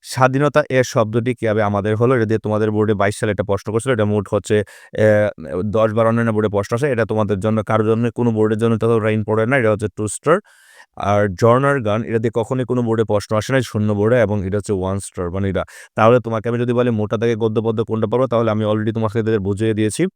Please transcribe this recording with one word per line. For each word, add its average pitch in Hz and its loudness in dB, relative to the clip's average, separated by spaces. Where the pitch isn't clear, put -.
স্বাধীনতা 135 2
এ 131 2
শব্দটি 117 0
কীভাবে 110 0
আমাদের 101 0
হলো, 120 2
এটা 113 2
দিয়ে 110 0
তোমাদের 107 -2
বোর্ডে 107 2
বাইশ 101 0
সালে 107 -2
একটা 92 -2
প্রশ্ন 98 -4
করছিল, 113 -2
এটা 107 2
মোট 104 0
হচ্ছে, 104 0
এ, 107 4
দশ 110 0
বার 113 2
অন্যান্য 117 0
বোর্ডে 107 0
প্রশ্ন 101 -2
আসে, 139 -2
এটা 113 0
তোমাদের 104 -2
জন্য 110 0
কারোর 110 0
জন্য 113 2
কোনো 120 0
বোর্ডের 107 0
জন্য 113 2
ততটা 113 0
ইম্পর্টেন্ট 110 0
না, 139 2
এটা 110 2
হচ্ছে 104 -4
টু 107 -6
স্টার। 156 0
আর 104 0
ঝর্ণার 135 4
গান, 104 0
এটা 110 -4
দিয়ে 117 -2
কখনোই 123 -2
কোনো 123 -2
বোর্ডে 113 0
প্রশ্ন 104 -2
আসে 107 -4
নাই, 131 4
শূন্য 107 -2
বোর্ডে, 107 2
এবং 104 -2
এটা 98 -4
হচ্ছে 104 -4
ওয়ান 95 -2
স্টার, - -8
মানে 98 -4
এটা। 90 -2
তাহলে 117 6
তোমাকে 110 -4
আমি 120 -2
যদি 120 -2
বলি 123 2
মোটা 107 -2
দাগে 117 0
গদ্য 110 -2
পদ্য 113 0
কোনটা 110 -2
পড়বা, 123 0
তাহলে 117 0
আমি 107 0
already 107 0
তোমাকে 110 -2
এদের 110 0
বুঝিয়ে 101 0
দিয়েছি। 107 0